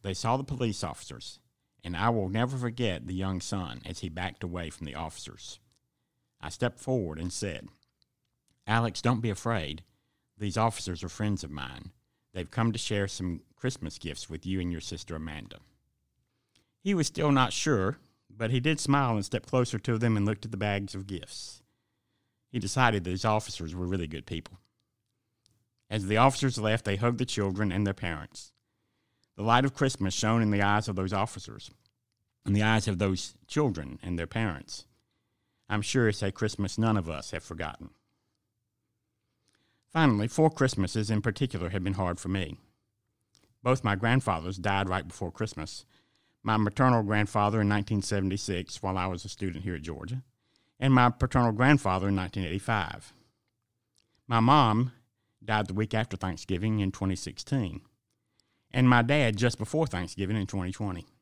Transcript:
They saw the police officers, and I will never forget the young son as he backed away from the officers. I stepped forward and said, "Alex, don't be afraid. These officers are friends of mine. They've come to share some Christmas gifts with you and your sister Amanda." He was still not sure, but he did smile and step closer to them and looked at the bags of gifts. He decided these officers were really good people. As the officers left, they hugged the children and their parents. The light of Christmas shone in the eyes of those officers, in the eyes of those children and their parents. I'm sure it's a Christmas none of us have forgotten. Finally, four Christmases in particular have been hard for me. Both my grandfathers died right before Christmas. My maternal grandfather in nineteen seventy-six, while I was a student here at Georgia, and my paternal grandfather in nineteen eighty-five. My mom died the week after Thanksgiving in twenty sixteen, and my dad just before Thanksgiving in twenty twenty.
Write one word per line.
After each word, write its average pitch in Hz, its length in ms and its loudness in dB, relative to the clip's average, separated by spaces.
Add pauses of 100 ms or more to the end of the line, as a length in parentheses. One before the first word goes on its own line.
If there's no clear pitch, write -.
They 98 100 -4
saw 117 240 0
the 139 60 -2
police 123 400 -4
officers, - 560 -12 (440)
and 87 140 -6
I 107 140 2
will 101 180 0
never 123 280 0
forget 117 500 -2
the 92 60 -6
young 95 280 -2
son 78 420 -6
as - 160 -10
he 90 100 -6
backed 90 340 -6
away 87 260 -6
from - 160 -12
the 71 100 -10
officers. - 640 -12 (800)
I 82 100 -10
stepped - 300 -4
forward 92 400 -2
and 87 140 -4
said, 87 340 -6 (1000)
"Alex, 113 360 0
don't 123 200 2
be 113 80 0
afraid. 87 540 -4 (540)
These 104 180 -4
officers 110 480 0
are 87 60 -8
friends 104 340 -2
of 71 80 -12
mine. 65 400 -12 (400)
They've 87 180 -8
come 113 220 2
to 110 60 -4
share 101 320 -2
some 90 340 -6 (120)
Christmas - 420 -8
gifts - 320 -12
with 80 160 -10
you 92 160 -2
and 87 100 -4
your 82 80 -6
sister - 380 -10
Amanda." 78 420 -12 (1200)
He 196 140 0
was 165 140 2
still 151 260 0
not 131 180 2
sure, 110 480 0 (300)
but 110 220 -4
he 127 100 0
did 151 180 0
smile 135 380 2
and 101 80 -2
step - 200 -6
closer 123 340 0
to 117 180 -2
them 113 180 2
and 101 100 2
looked 104 200 -2
at 110 60 -8
the 113 40 -8
bags 101 400 -2
of 98 120 -10
gifts. - 540 -12 (840)
He 123 100 -8
decided 107 460 2
these 90 220 -4
officers 107 500 -2
were 90 100 -4
really 90 220 -2
good 78 180 -10
people. - 320 -10 (1300)
As 104 160 -2
the 104 100 2
officers 131 420 4
left, 110 280 0
they 101 100 0
hugged 117 220 0
the 123 80 -2
children 101 440 0
and 98 160 2
their 98 80 0
parents. - 600 -8 (840)
The 101 80 -6
light 120 220 6
of 131 100 -2
Christmas 98 380 0
shone 113 280 2
in 107 100 4
the 101 100 2
eyes 104 260 2
of 104 80 -4
those 92 160 -2
officers, - 580 -6 (760)
in 101 80 2
the 104 100 4
eyes 110 240 4
of 98 100 -2
those 95 380 0 (100)
children 80 560 -2
and 87 160 -4
their 82 100 -4
parents. - 580 -4 (840)
I'm 104 140 0
sure 120 260 2
it's 101 160 0
a 95 80 -2
Christmas - 460 -4
none 110 180 4
of 85 140 -2
us 76 220 -8
have 80 120 -8
forgotten. 82 460 -10 (2000)
Finally, 117 440 4
four 156 220 6
Christmases 107 580 0
in 107 120 2
particular 101 500 -2
have 95 120 -2
been 98 100 0
hard 90 260 0
for 92 100 -8
me. 92 280 -2 (1080)
Both 131 200 2
my 101 120 2
grandfathers 98 600 2
died 98 300 0
right 90 200 -2
before 85 240 -8
Christmas. - 520 -8 (580)
My 110 140 2
maternal 110 480 4
grandfather 104 560 2
in 104 80 4
nineteen 104 340 2
seventy-six, 95 800 -2
while 95 160 -2
I 92 100 0
was 90 180 -6
a 92 40 -10
student 90 360 -6
here 90 100 -4
at 73 60 -8
Georgia, 82 420 -8 (560)
and 135 140 4
my 123 160 8
paternal 120 420 2
grandfather 104 560 4
in 101 80 2
nineteen 92 300 -2
eighty-five. 98 680 -4 (1120)
My 117 140 4
mom 120 540 8 (500)
died 107 240 2
the 92 60 -4
week 107 200 -2
after 110 220 0
Thanksgiving 95 640 -2
in 95 140 0
twenty 95 240 -2
sixteen, - 640 -4 (880)
and 127 160 6
my 123 140 8
dad 120 340 4
just 120 220 2
before 151 280 0
Thanksgiving 95 520 -2
in 95 100 -2
twenty 92 240 -4
twenty. 92 360 -6 (140)